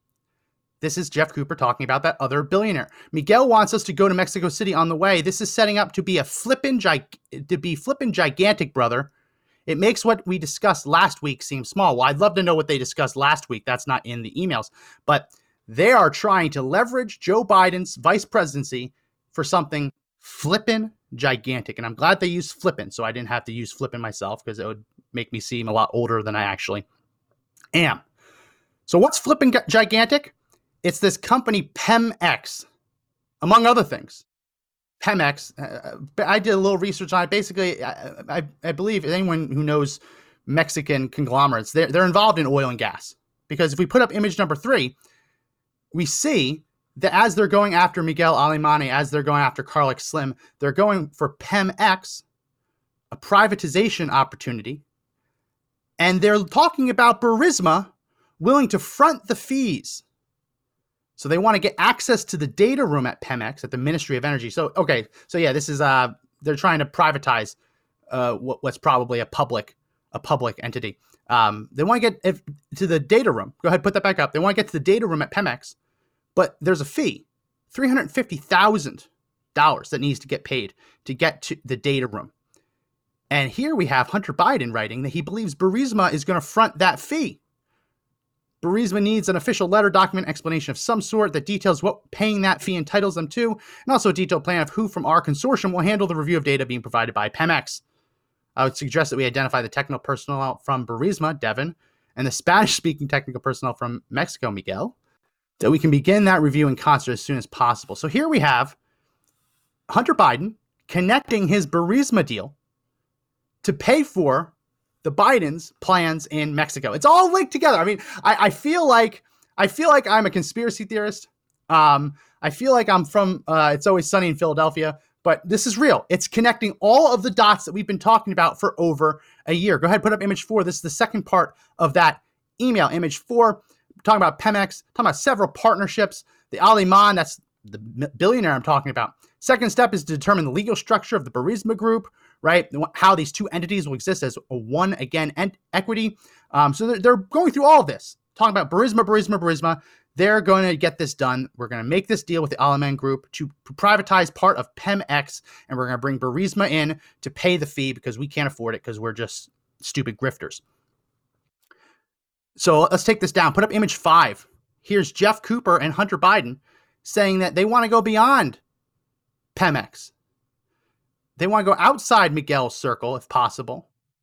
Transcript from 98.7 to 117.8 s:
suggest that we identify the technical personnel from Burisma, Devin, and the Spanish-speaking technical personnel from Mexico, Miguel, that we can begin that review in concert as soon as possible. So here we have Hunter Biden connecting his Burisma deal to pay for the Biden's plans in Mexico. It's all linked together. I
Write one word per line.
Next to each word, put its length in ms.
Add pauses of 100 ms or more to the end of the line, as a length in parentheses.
suggest 340
that 60
we 80
identify 380
the 80
technical 280
personnel 640
from 240
Burisma, 540
Devin, 340 (420)
and 100
the 40
Spanish-speaking 760
technical 320
personnel 320
from 380
Mexico, 400
Miguel, 440 (680)
that 100
we 80
can 120
begin 360
that 160
review 260
in 80
concert 360
as 100
soon 160
as 80
possible. 500
So 120
here 200
we 120
have 360 (1120)
Hunter 240
Biden 420 (300)
connecting 640
his 180
Burisma 600
deal 280 (1080)
to 100
pay 300
for 500 (500)
the 100
Biden's 680
plans 460
in 280
Mexico. 380
It's 140
all 260
linked 200
together. 260
I 60